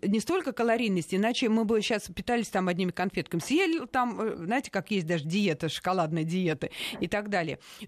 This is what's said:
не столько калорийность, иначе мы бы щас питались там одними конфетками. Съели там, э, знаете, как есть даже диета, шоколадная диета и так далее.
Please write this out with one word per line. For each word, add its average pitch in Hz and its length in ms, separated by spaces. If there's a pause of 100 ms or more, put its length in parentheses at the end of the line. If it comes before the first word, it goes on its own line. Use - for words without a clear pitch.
не 214 120
столько 330 320
калорийность, 226 600
иначе 220 360
мы 220 160
бы 214 160
щас 208 260
питались 226 400
там 185 200
одними 175 240
конфетками. 180 500
Съели 330 440
там, 247 320
э, 214 180
знаете, 190 340
как - 200
есть 190 160
даже 165 180
диета, 165 440
шоколадная 165 560
диета 165 460 (300)
и 180 60
так 208 220
далее. 170 300 (280)